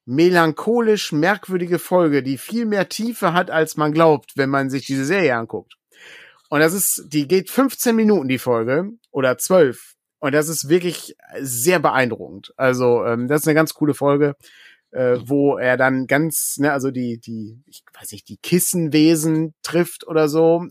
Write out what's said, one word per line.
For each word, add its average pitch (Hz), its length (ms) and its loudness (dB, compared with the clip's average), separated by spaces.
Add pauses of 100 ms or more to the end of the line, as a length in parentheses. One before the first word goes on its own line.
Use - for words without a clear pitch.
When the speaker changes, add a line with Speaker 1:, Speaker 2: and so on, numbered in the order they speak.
Speaker 1:
melancholisch 180 1040 2
merkwürdige 175 680 -2
Folge, 156 440 2
die 131 140 -4
viel 233 280 -6
mehr 208 240 -2
Tiefe 214 440 -4
hat, 180 180 -2
als 160 240 -2
man 151 160 0
glaubt, 156 460 2
wenn 139 120 0
man 135 200 -2
sich 131 160 -6
diese 135 200 -4
Serie 156 300 0
anguckt. 117 400 -10 (760)
Und 147 120 2
das 160 120 4
ist, - 340 -4
die 143 200 -2
geht 185 220 0
fünfzehn 247 460 0
Minuten, 208 340 2
die 127 100 0
Folge, 127 500 0 (220)
oder 127 260 0
zwölf. 160 580 2 (240)
Und 143 140 -2
das 151 140 2
ist 143 220 -8
wirklich 175 460 -2 (260)
sehr 135 380 0
beeindruckend. 117 760 -2
Also, 123 500 2
ähm, 117 220 -2
das 147 140 0
ist - 60 -2
eine 151 80 4
ganz 156 180 2
coole 147 200 -2
Folge, 143 420 0 (580)
äh, 127 240 0
Speaker 2:
Mhm. 117 120 -12
Speaker 1:
wo 143 280 2
er 127 180 2
dann 131 320 0
ganz, 147 500 -2
ne, 143 140 0
also 135 180 -2
die, 123 300 -8
die, 113 460 -14
ich - 180 -20 (160)
weiß 107 140 -18
nicht, - 160 -20
die 107 80 -16
Kissenwesen 160 1200 0
trifft - 460 -4
oder 156 220 0
so. 165 420 2